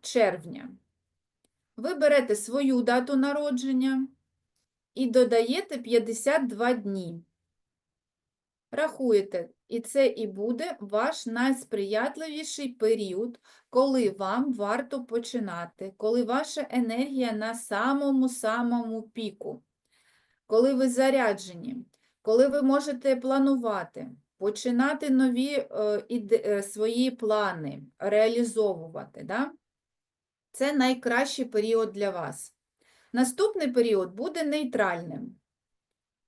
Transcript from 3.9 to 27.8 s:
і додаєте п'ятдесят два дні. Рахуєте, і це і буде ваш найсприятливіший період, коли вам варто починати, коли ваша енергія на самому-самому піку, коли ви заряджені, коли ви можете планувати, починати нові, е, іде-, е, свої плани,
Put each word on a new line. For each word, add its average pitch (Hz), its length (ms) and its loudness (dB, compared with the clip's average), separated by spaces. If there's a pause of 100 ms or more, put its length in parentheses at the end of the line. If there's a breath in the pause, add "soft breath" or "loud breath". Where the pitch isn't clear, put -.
і 254 120 -2
додаєте 247 720 2
п'ятдесят 233 680 0
два 233 260 0
дні. 196 500 -6 (1500)
Рахуєте, 226 800 0 (200)
і 233 120 -6
це 269 260 2
і 233 200 -2
буде 240 540 -4
ваш 214 460 -2
найсприятливіший 262 1400 -2
період, 220 720 -2 (300 soft breath)
коли 254 400 4
вам 202 440 -2
варто 240 500 -4
починати, 196 920 -8
коли 233 260 0
ваша 269 480 -2
енергія 247 640 -2
на 220 220 -4
самому-самому 240 1500 0
піку, - 600 -10 (840)
коли 254 280 4
ви 262 140 2
заряджені, 240 880 0 (460)
коли 240 260 6
ви 247 140 -2
можете 269 540 2
планувати, 247 920 0 (280)
починати 254 720 0
нові, 262 440 4
е, 214 540 -2
іде-, 226 360 2
е, 202 180 0
свої 233 480 0
плани, 190 720 -2 (160)